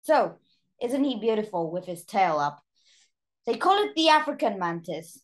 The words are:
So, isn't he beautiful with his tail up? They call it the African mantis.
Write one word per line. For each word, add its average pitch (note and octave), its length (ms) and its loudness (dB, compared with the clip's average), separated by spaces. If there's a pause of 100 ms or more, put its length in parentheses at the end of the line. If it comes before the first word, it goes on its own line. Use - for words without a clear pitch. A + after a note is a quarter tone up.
So, A#3 340 2 (460)
isn't B3+ 200 -2
he C4 160 0
beautiful G#3 540 -2
with F3+ 140 -8
his E3+ 180 -10
tail E3+ 360 0
up? C#3+ 220 -2 (840)
They A#3 100 -2
call F#4+ 300 2
it - 100 -8
the D#4+ 140 4
African D4 500 2
mantis. E3+ 640 -8